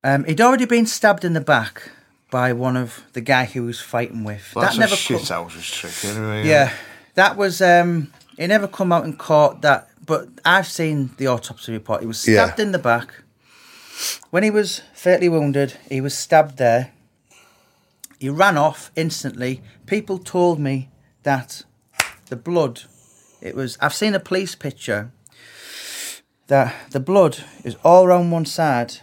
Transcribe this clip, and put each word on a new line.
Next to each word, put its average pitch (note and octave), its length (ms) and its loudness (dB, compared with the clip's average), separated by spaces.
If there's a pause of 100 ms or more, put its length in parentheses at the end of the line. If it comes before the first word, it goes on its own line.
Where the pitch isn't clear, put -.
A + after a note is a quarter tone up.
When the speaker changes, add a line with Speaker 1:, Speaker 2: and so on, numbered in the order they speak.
Speaker 1:
Um, C#3 220 0
he'd D#3+ 160 -2
already B3 240 4
been A#3 200 2
stabbed G#3 380 2
in E3+ 100 -2
the D#3 80 -2
back B2+ 480 -2 (400)
by B2+ 220 0
one B2+ 240 -2
of B2 280 -8 (100)
the B2 80 -8
guy B2+ 240 2
he B2+ 140 -10
was A#2 200 -8
fighting A#2 440 -6
with. G#2 320 -12
Speaker 2:
Well, A2+ 80 0
Speaker 1:
That G3 60 2
Speaker 2:
that's A#3 100 -2
Speaker 1:
never G#3 160 2
Speaker 2:
a - 20 -4
shit - 300 -4
Speaker 1:
co- E2+ 160 -6
Speaker 2:
house's E2 260 -14
trick, - 240 -12 (220)
anyway, A2 320 -4
Speaker 1:
Yeah, D3 180 6
Speaker 2:
isn't A#2 120 -6
it? - 40 -16 (340)
Speaker 1:
that F#3+ 220 4
was, F#3+ 240 -2
um, F3 500 4 (260)
he F3 100 -4
never G3+ 200 2
come F#3 240 -2
out C#3 140 2
in D#3 100 -8
court, D3+ 460 2
that, C#3+ 260 2 (180)
but - 220 -4 (160)
I've F#3 240 4
seen D3+ 500 -4
the C3+ 100 -2
autopsy - 440 -6
report. A2 300 -4
He A2+ 60 -8
was A2+ 200 -6
Speaker 2:
Yeah. G#2 180 6
Speaker 1:
stabbed F2 140 -6
in G#3 140 -2
the F3+ 60 -2
back. A#2 340 -2 (1160)
When F#3 120 0
he G#3+ 80 2
was G#3 300 -2 (120)
fatally F3+ 360 2
wounded, C#3+ 460 0 (140)
he C3+ 120 -4
was C#3 160 -6
stabbed D3 400 2
there. B2 340 2 (1300)
He C3 100 -6
ran E3+ 280 2
off D3+ 380 -2
instantly. C3 680 -6 (240)
People G3+ 320 -6
told F3 420 -2
me C3+ 300 -4 (320)
that C#3+ 400 -4 (680)
the B2+ 80 -12
blood, D3 460 -4 (600)
it - 140 -14
was, C3 240 -8
I've C#3+ 140 -2
seen G#3 220 -2
a F#3 40 -2
police F#3+ 360 -6
picture, A#2 560 -8 (1400)
that C3+ 260 2 (180)
the C#3 80 -4
blood F3 440 2 (200)
is A#2 200 -10
all F3+ 220 8
around F3 260 4
one E3 140 -2
side B2+ 580 -2